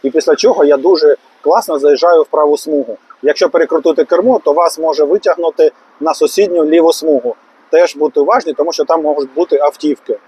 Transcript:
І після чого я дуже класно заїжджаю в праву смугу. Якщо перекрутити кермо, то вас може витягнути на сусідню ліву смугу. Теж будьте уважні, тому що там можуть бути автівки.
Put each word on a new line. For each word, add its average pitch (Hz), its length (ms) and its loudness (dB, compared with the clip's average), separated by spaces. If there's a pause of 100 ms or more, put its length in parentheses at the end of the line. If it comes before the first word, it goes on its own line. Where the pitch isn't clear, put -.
І 139 60 -2
після 156 260 2
чого 240 300 2
я 143 120 4
дуже 151 380 2 (260)
класно 165 380 -2
заїжджаю 151 420 2
в 143 60 -2
праву 151 300 0
смугу. 135 400 -6 (240)
Якщо 151 280 0
перекрутити 165 540 0
кермо, 202 400 0
то 147 100 0
вас 160 260 -2
може 156 240 -2
витягнути 170 680 0 (280)
на 151 140 -2
сусідню 175 520 0
ліву 160 280 2
смугу. 127 420 -2 (340)
Теж 165 260 2
будьте 147 240 -2
уважні, 165 340 0
тому 151 200 -4
що 151 120 -4
там 165 160 0
можуть 147 320 -4
бути 151 260 -2
автівки. 147 580 -4 (100)